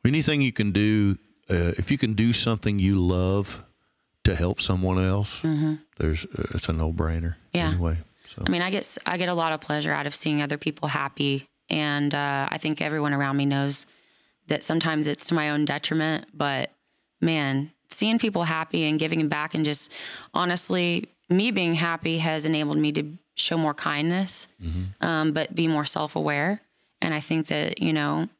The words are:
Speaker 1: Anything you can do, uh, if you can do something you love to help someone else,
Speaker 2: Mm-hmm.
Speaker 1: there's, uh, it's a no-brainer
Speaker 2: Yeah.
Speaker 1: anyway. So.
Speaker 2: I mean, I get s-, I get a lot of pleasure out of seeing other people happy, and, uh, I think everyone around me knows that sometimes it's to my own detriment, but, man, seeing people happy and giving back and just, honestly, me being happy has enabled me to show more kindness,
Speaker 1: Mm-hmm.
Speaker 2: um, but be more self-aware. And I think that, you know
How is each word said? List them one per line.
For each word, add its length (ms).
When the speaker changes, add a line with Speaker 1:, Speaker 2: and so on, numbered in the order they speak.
Speaker 1:
Anything 360
you 100
can 200
do, 460
uh, 280
if 140
you 60
can 160
do 200
something 460
you 160
love 680
to 120
help 260
someone 360
else, 440
Speaker 2:
Mm-hmm. 340
Speaker 1:
there's, 260
uh, 300
it's 120
a 60
no-brainer 640
Speaker 2:
Yeah. 160
Speaker 1:
anyway. 280
So. 200
Speaker 2:
I 40
mean, 120
I 80
get 140
s-, 220
I 120
get 120
a 40
lot 200
of 80
pleasure 300
out 160
of 80
seeing 260
other 160
people 320
happy, 580
and, 460
uh, 340
I 80
think 240
everyone 320
around 240
me 80
knows 400
that 160
sometimes 440
it's 200
to 80
my 140
own 160
detriment, 600
but, 360
man, 500
seeing 320
people 260
happy 400
and 140
giving 280
back 260
and 120
just, 260
honestly, 720
me 220
being 240
happy 440
has 260
enabled 320
me 140
to 260
show 220
more 160
kindness, 760
Speaker 1:
Mm-hmm. 420
Speaker 2:
um, 260
but 240
be 120
more 180
self-aware. 760
And 120
I 60
think 280
that, 340
you 120
know 340